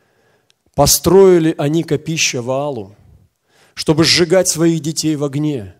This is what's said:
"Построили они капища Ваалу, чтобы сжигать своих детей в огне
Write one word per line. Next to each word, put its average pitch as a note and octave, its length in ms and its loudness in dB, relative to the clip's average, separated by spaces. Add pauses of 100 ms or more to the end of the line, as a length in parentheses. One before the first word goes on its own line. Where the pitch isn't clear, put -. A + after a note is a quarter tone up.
(760)
"Построили E3 840 4
они D#3 240 -2
капища D3+ 580 -4
Ваалу, B2 560 -8 (800)
чтобы D#3+ 300 0
сжигать F3 440 2
своих E3 320 0
детей D3+ 360 -4
в C#3+ 80 -4
огне C#3 560 -6